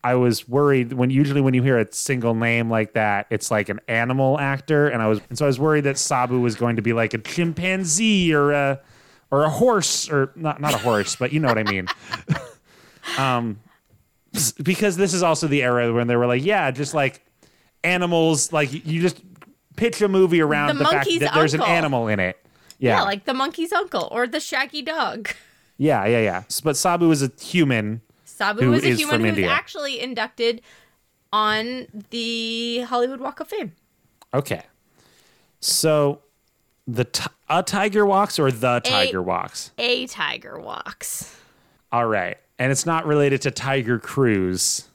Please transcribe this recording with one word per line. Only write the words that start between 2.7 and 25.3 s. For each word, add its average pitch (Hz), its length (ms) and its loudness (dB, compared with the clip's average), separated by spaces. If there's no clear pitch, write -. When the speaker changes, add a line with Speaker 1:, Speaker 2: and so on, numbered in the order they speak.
Speaker 1:
that, 104 380 0
it's, - 200 -4
like, 104 200 0
an 101 180 -6
animal 127 500 0
actor. 143 520 0
And 120 120 0
I 110 60 2
was, 107 220 2
and 123 80 -10
so 151 80 0
I - 20 4
was 131 140 2
worried 151 240 2
that 139 120 0
Sabu 123 440 0
was 120 140 0
going 120 200 0
to 113 60 -2
be, 117 100 0
like, 113 220 0
a 113 60 -4
chimpanzee 175 1120 0
or 143 180 4
a, 139 300 0
or 143 140 4
a 160 40 2
horse, 220 600 0
or 135 260 0
not, 156 240 -6
not 147 140 0
a 117 40 0
horse, 107 380 0
but - 160 -2
you 151 80 0
know 147 80 0
what 117 100 2
I 110 60 -2
mean. 98 240 -2
<laughs> - 80 0
Um, 120 400 -2
s-, 175 200 -2
because 180 440 -2
this 185 160 0
is 180 80 0
also 165 260 2
the 143 140 2
era 120 320 2
when 120 140 2
they 120 80 2
were 120 100 4
like, 123 180 0
"Yeah, 175 280 2
just, 139 240 -6
like, 139 280 -2
animals, 170 680 2
like, 151 200 0
y-, - 120 -8
you 160 160 -4
just 175 220 0
pitch 233 260 -2
a 208 60 2
movie 190 340 4
around 147 280 2
Speaker 2:
The 147 40 0
Speaker 1:
the 143 120 0
fact 156 100 4
Speaker 2:
monkey's 143 240 0
Speaker 1:
that 147 160 0
there's 156 180 4
Speaker 2:
uncle. 160 160 0
Speaker 1:
an 170 80 4
animal 135 300 0
in 104 120 0
it." 92 160 -2
Yeah. 120 180 2
Speaker 2:
Yeah, 202 60 2
like 196 220 -4
the 254 100 -2
monkey's 320 360 -4
uncle 370 400 -2
or 240 140 -2
the 262 140 -6
shaggy 285 420 -6
dog. 254 480 -6